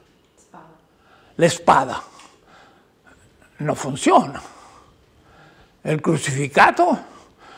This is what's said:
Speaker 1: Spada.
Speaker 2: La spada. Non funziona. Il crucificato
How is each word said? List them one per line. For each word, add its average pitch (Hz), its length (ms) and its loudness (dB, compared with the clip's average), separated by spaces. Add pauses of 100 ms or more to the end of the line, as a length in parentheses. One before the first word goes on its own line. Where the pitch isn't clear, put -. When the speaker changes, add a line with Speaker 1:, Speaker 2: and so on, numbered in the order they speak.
(360)
Speaker 1:
Spada. - 300 -20 (680)
Speaker 2:
La 165 140 2
spada. - 540 0 (1500)
Non 151 180 -4
funziona. 147 680 0 (1400)
Il 151 180 -4
crucificato 185 1040 0 (540)